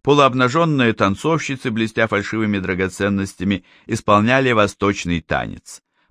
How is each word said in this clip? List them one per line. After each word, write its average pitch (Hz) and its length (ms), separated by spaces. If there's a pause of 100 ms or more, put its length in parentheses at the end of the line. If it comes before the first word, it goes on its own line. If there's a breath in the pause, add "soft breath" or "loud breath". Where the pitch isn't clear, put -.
полуобнаженные 135 880
танцовщицы, 131 800
блестя 110 360
фальшивыми 104 520
драгоценностями, 95 1040 (220 soft breath)
исполняли 117 680
восточный 98 720
танец. - 600 (300)